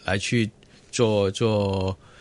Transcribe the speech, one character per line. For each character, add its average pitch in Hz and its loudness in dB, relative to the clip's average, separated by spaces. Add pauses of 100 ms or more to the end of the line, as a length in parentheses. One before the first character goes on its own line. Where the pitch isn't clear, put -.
来 95 0
去 110 0 (420)
做， 107 2
做， 98 0 (240)